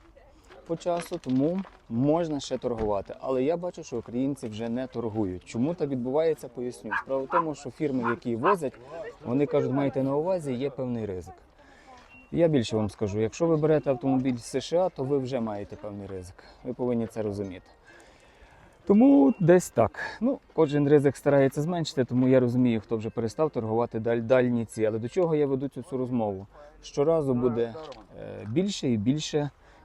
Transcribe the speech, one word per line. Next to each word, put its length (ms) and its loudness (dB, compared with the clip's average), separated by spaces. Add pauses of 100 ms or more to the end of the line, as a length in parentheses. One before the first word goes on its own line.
(640)
по 100 -2
часу, 420 -2
тому 420 2 (300)
можна 500 2
ще 180 -4
торгувати. 600 -2
Але 240 0
я 140 2
бачу, 260 -8
що 140 -8
українці 500 -4
вже 220 -6
не 180 -4
торгують. 580 -4
Чому 280 -2
так 160 -4
відбувається, 580 0
поясню. 440 -8 (120)
Справа 200 -2
в 40 -8
тому, 280 -2
що 160 -12
фірми, 380 -2
які 260 -2
возять, 380 0 (520)
вони 200 0
кажуть, 260 0
майте 320 0
на 120 -2
увазі, 380 -2
є 160 -4
певний 360 -4
ризик. 280 -8 (960)
Я 160 4
більше 280 2
вам 140 0
скажу: 300 -4
якщо 280 0
ви 100 4
берете 320 2
автомобіль 480 0
з 80 -14
С 160 -4
Ш 240 0
А, 40 -2
то 140 -6
ви 140 0
вже 220 -4
маєте 360 -6
певний 320 -12
ризик. 360 -14 (200)
Ви 100 -8
повинні 340 -2
це 140 -6
розуміти. 460 -6 (1200)
Тому 540 6
десь 300 6
так. 300 0 (220)
Ну, 180 0 (140)
кожен 360 2
ризик 280 6
старається 440 2
зменшити, 440 -2
тому 220 2
я 120 6
розумію, 420 2
хто 160 -4
вже 120 -6
перестав 400 -2
торгувати 500 -2
даль-, 220 0
дальні 440 2
ці. 200 -2
Але 140 0
до 100 -6
чого 260 2
я 120 2
веду 200 -2
цю, 160 -10
цю 140 -8
розмову? 500 -2 (340)
Щоразу 520 2
буде, 420 0 (440)
е, 300 -12
більше 400 -2
і 80 2
більше, 520 -2 (360)